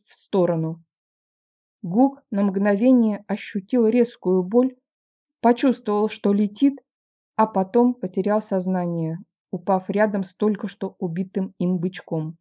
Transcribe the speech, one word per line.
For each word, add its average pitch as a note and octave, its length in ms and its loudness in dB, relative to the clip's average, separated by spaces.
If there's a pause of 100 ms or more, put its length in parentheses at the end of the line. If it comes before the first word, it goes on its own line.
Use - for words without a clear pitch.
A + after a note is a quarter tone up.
в - 80 -20
сторону. E3 680 -2 (1000)
Гук A#3 500 0
на G3+ 120 0
мгновение G#3 840 2
ощутил G#3+ 600 -2
резкую A3 560 0
боль, A#3+ 320 0 (680)
почувствовал, A3+ 680 2
что G3+ 240 0
летит, G#3+ 460 0 (560)
а A3 120 2
потом A#3+ 460 2
потерял G3 480 -2
сознание, F3 760 -4 (320)
упав F#3 380 -4
рядом G3+ 340 0
с - 100 -12
только G#3 340 -2
что - 320 -10
убитым F#3+ 600 -6
им F3+ 180 0
бычком. E3 640 -6